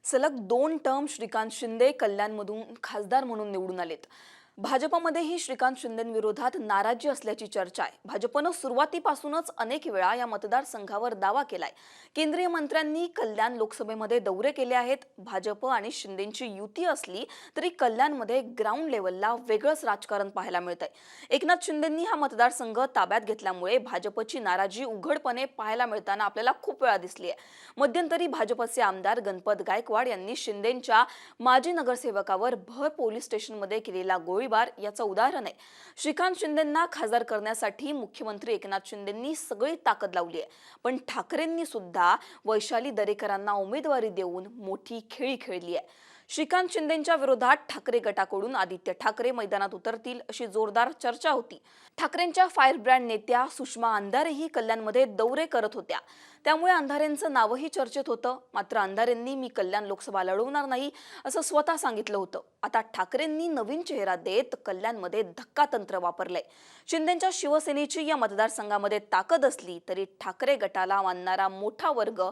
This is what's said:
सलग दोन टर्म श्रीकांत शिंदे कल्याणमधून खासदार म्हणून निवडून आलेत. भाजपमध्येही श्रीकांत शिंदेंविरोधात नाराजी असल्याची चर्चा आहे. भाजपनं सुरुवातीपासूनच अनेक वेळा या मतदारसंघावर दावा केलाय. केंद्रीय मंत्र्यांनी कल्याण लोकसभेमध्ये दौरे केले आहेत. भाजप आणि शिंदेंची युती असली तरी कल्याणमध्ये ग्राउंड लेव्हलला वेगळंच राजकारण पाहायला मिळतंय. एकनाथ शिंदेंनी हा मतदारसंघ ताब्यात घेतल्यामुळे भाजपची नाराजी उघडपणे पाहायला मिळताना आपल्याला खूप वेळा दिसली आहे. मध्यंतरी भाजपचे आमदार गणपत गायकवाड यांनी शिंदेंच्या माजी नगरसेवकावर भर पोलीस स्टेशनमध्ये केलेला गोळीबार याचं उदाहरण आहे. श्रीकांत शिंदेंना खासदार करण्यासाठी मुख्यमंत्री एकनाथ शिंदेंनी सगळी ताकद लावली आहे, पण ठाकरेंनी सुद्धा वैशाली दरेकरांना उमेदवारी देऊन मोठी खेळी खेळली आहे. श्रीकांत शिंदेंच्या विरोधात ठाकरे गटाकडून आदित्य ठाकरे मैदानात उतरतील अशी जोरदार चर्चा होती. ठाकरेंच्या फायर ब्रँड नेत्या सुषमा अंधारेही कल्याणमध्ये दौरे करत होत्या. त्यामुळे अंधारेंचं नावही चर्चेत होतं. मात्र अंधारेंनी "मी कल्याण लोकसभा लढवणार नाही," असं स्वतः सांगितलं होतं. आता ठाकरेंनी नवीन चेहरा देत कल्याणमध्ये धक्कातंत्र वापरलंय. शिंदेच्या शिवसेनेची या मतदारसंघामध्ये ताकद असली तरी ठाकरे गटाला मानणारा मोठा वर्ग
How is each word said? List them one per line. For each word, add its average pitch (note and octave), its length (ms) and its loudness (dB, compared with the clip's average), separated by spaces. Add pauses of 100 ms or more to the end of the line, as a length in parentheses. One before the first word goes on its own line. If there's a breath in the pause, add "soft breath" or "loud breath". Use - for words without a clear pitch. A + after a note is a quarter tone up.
सलग C#4 340 2
दोन B3+ 380 2
टर्म C#4+ 320 0
श्रीकांत A3 420 -4
शिंदे A#3 400 4
कल्याणमधून G#3+ 720 -2 (200)
खासदार A3 400 0
म्हणून G#3+ 280 -4
निवडून F#3 280 -4
आलेत. E3 280 -8 (500 loud breath)
भाजपमध्येही D#4 800 0
श्रीकांत C4 380 0
शिंदेंविरोधात A3+ 800 -2
नाराजी G#3+ 500 0
असल्याची G#3+ 380 -4
चर्चा F#3+ 360 -4
आहे. - 220 -6
भाजपनं C#4+ 460 0
सुरुवातीपासूनच D4+ 1040 -2
अनेक A#3 300 -4
वेळा F#3+ 280 2
या B3 100 -2
मतदारसंघावर A3 880 -2
दावा G3 300 2
केलाय. F3 280 -6 (440 loud breath)
केंद्रीय D#4+ 320 2
मंत्र्यांनी D#4 680 0
कल्याण A3 420 0
लोकसभेमध्ये A3 640 -2
दौरे G3+ 320 0
केले B3+ 240 0
आहेत. B3 220 2 (200)
भाजप G3 480 -6
आणि G#3+ 260 0
शिंदेंची G#3 560 -8
युती G#3 380 -6
असली G#3+ 400 -2 (320 loud breath)
तरी D#4 120 0
कल्याणमध्ये B3+ 680 2 (200)
ग्राउंड B3 320 0
लेव्हलला G3 420 0 (160)
वेगळंच C#4 360 2
राजकारण G3+ 440 -2
पाहायला F3+ 300 -2
मिळतंय. F3 300 -6 (400 loud breath)
एकनाथ F4 360 4
शिंदेंनी D#4 380 -2
हा G#4+ 120 0
मतदारसंघ A#3+ 640 2 (160)
ताब्यात G#3 260 2
घेतल्यामुळे G3 560 -2
भाजपची G#3 640 -4
नाराजी G3 440 0
उघडपणे C4 640 -2
पाहायला A3+ 380 -2
मिळताना G#3 380 -2
आपल्याला G#3+ 280 0 (100)
खूप - 220 -4
वेळा A3+ 140 6
दिसली F3 320 -8
आहे. - 80 -6 (400 loud breath)
मध्यंतरी E4 500 2
भाजपचे A#3+ 540 0
आमदार G3 380 2
गणपत G3 480 -2
गायकवाड A3+ 400 0
यांनी G#3 280 -4
शिंदेंच्या A#3 680 4 (360 loud breath)
माजी B3+ 320 6
नगरसेवकावर A#3+ 840 0 (120)
भर C4 200 -4
पोलीस A#3+ 380 -2
स्टेशनमध्ये G#3+ 540 -4
केलेला F#3 380 0
गोळीबार F3+ 260 -2 (360)
याचं G#3 240 -6
उदाहरण G#3+ 420 0
आहे. - 80 -8 (440 loud breath)
श्रीकांत F4 420 0
शिंदेंना D4+ 520 2
खासदार A#3 320 0
करण्यासाठी A3 680 -4
मुख्यमंत्री G#3+ 600 -6
एकनाथ G3 320 -4
शिंदेंनी G#3+ 500 -6
सगळी B3+ 400 2 (100)
ताकद G#3 300 2
लावली E3+ 260 -2
आहे, - 80 -10 (340 loud breath)
पण B3+ 140 0 (100)
ठाकरेंनी E4 580 -2
सुद्धा F3+ 500 4 (300 loud breath)
वैशाली A3+ 460 0
दरेकरांना G3+ 600 0
उमेदवारी A3+ 560 0
देऊन F#3 380 -4 (100)
मोठी G3+ 420 -8 (120)
खेळी C4 300 -2
खेळली F3 340 -6
आहे. - 120 -4 (420 loud breath)
श्रीकांत F4+ 420 2
शिंदेंच्या D#4+ 440 2
विरोधात C4 420 6 (120)
ठाकरे A#3+ 300 0
गटाकडून G#3 560 0
आदित्य F#3 380 -2
ठाकरे A3 380 0
मैदानात G3+ 420 -2
उतरतील A3+ 460 -6 (100)
अशी A#3 180 -8
जोरदार A3 440 2 (100)
चर्चा A#3+ 300 0
होती. B3+ 300 -4 (360 loud breath)
ठाकरेंच्या F4 500 4
फायर C4+ 300 6
ब्रँड B3 300 6
नेत्या A#3 440 2
सुषमा A#3 440 -2
अंधारेही C#4 520 0
कल्याणमध्ये A3+ 580 2
दौरे A#3 400 2
करत A3 300 0
होत्या. - 240 -6 (460 loud breath)
त्यामुळे D#4+ 280 6
अंधारेंचं D4 600 2
नावही B3+ 340 4
चर्चेत C#4 400 -2
होतं. B3 300 -2 (160)
मात्र - 240 -2
अंधारेंनी A#3 580 0
"मी C4 120 -6
कल्याण G#3 380 -2
लोकसभा G3 380 -4
लढवणार B3 420 0
नाही," C4+ 260 -2 (340 loud breath)
असं E4 160 -2
स्वतः D4+ 360 2
सांगितलं G#3+ 400 -2
होतं. F#3 240 -4 (220)
आता G#3 180 2
ठाकरेंनी D4+ 680 -2
नवीन C#4+ 340 -2
चेहरा G#3+ 340 -2
देत G#3 400 0 (100)
कल्याणमध्ये G3+ 580 -2
धक्कातंत्र G#3+ 720 0
वापरलंय. F3 440 -2 (460 loud breath)
शिंदेच्या E4+ 460 2
शिवसेनेची D4 720 0
या D#4 100 2
मतदारसंघामध्ये G#3 840 0
ताकद G#3 460 2
असली F3+ 340 0 (100)
तरी F#3+ 160 -2 (160)
ठाकरे C4 340 0
गटाला G3 460 0
मानणारा F#3 460 0
मोठा G#3 440 -2
वर्ग A3 400 0